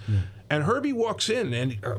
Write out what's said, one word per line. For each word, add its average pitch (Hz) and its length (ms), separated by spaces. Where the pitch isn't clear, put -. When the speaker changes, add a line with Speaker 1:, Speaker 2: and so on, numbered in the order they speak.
Speaker 1:
Yeah. 104 100
Speaker 2:
And 151 140
Herbie 269 280
walks 226 360
in, 220 240
and, 123 320
uh, 117 140